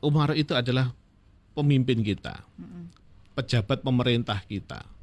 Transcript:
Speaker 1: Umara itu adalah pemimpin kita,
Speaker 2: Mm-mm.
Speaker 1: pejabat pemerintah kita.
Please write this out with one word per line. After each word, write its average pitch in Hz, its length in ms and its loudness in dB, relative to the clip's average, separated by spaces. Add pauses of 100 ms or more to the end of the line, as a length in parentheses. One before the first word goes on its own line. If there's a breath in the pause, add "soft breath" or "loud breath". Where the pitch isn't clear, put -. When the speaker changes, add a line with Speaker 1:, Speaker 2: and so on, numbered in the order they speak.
Speaker 1:
Umara 147 340 2
itu 147 180 0
adalah 127 380 0 (600)
pemimpin 131 480 2
kita, - 400 -4 (140)
Speaker 2:
Mm-mm. 175 340 -16 (460)
Speaker 1:
pejabat 127 460 0
pemerintah 123 640 2
kita. - 460 -10 (140)